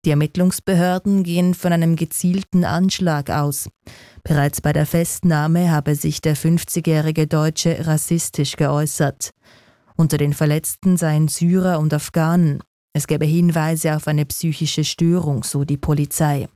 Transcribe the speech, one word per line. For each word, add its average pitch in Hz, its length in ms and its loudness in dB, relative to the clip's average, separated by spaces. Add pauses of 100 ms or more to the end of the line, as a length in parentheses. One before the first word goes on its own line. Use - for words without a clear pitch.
Die 156 60 2
Ermittlungsbehörden 180 1120 2
gehen 175 300 2
von 175 200 0
einem 165 240 2
gezielten 180 680 0
Anschlag 165 640 0
aus. 143 380 -2 (560)
Bereits 143 380 0
bei 147 100 0
der 147 140 2
Festnahme 170 840 0
habe 151 240 0
sich 151 260 -4
der 156 160 0
fünfzigjährige 160 920 0
Deutsche 160 580 0
rassistisch 156 680 -2
geäußert. 143 760 -2 (680)
Unter 156 200 2
den 147 140 0
Verletzten 160 640 0
seien 156 320 2
Syrer 175 520 0
und 156 140 0
Afghanen. 160 680 0 (300)
Es 147 140 -4
gäbe 156 180 0
Hinweise 160 680 0
auf 151 140 -4
eine 151 180 0
psychische 156 600 -4
Störung, 165 580 0
so 143 220 -2
die 143 100 -2
Polizei. 147 800 -2